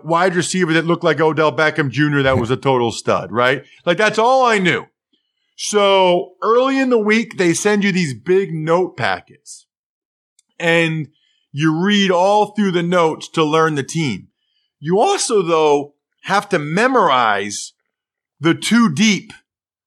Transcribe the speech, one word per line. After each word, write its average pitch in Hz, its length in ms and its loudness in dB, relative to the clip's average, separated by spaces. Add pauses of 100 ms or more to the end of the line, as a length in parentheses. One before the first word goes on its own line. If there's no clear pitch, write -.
wide 170 300 0
receiver 175 380 -2
that 160 120 0
looked 170 180 -2
like 156 160 0
Odell 156 320 0
Beckham 151 380 -2
Junior 143 340 -2
that 135 140 2
was 110 120 -4
a 131 60 0
total 120 380 0
stud, 92 400 -4
right? 127 320 0 (200)
Like, 175 120 0
that's 214 200 0
all 254 280 2
I 220 140 2
knew. 170 260 -2 (720)
So 190 840 0
early 254 380 0
in 262 100 0
the 247 80 2
week, 220 400 0
they 175 160 2
send 208 300 0
you 202 80 2
these 170 220 -2
big 175 400 -2
note 165 420 -2
packets, - 720 -8 (920)
and 165 520 0 (420)
you 156 320 0
read 196 280 2
all 202 420 2
through 202 180 0
the 175 120 0
notes 170 460 0
to 165 140 0
learn 156 320 2
the 135 80 -4
team. 120 460 -6 (500)
You 175 200 -2
also, 247 420 0
though, 151 540 0 (280)
have 196 260 -2
to 175 100 0
memorize 143 1120 0 (680)
the 156 140 2
two 220 400 0
deep 196 380 0 (560)